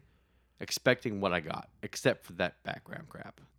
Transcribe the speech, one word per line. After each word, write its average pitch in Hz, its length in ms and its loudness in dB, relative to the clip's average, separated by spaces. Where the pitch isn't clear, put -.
expecting 110 640 2
what 95 120 4
I 87 60 4
got, 82 300 -6
except - 420 0
for 90 80 -16
that 87 300 -2
background - 460 -8
crap. - 300 -16